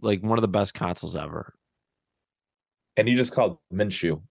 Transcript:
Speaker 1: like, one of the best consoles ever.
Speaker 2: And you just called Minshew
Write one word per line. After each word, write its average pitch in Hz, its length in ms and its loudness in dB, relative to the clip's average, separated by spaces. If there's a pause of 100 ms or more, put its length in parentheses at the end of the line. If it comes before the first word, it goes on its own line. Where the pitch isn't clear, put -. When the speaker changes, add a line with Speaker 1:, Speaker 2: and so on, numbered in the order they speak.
Speaker 1:
like, 101 220 0
one 113 160 2
of - 20 0
the 113 60 2
best 101 260 0
consoles 87 420 -6
ever. 78 380 -10 (1400)
Speaker 2:
And 107 100 4
you 123 80 6
just 123 180 2
called 104 260 2 (120)
Minshew 92 480 -2 (120)